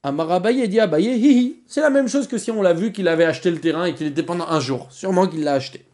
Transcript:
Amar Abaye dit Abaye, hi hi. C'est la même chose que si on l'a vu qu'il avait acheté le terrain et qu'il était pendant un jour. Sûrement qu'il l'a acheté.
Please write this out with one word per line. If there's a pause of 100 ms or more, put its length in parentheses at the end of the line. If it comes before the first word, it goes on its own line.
Amar
Abaye
dit
Abaye,
hi
hi.
C'est
la
même
chose
que
si
on
l'a
vu
qu'il
avait
acheté
le
terrain
et
qu'il
était
pendant
un
jour.
Sûrement
qu'il
l'a
acheté. (100)